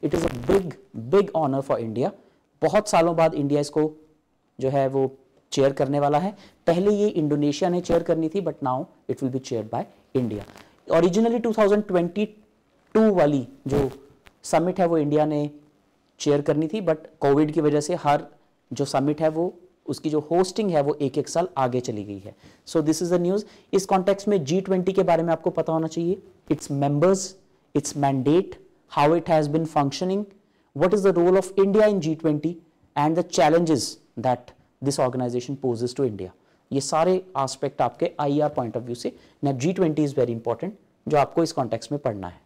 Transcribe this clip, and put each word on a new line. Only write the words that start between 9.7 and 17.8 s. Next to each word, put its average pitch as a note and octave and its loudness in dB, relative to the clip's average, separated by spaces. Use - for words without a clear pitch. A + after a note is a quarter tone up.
by C3 -6
India। G#2+ -4
Originally G#3 2
टू A#3 -2
थाउजेंड G#3 4
ट्वेंटी F3+ -2
टू G#3+ 4
वाली D3 2
जो C#3 0
समिट F3 0
है F3+ 4
वो E3+ 2
इंडिया D3+ 2
ने D3 -2
चेयर C#3+ 2
करनी D3+ 0
थी, G#3 -4
but D#3+ 2
कोविड D3 4
की E3 0
वजह D3+ 2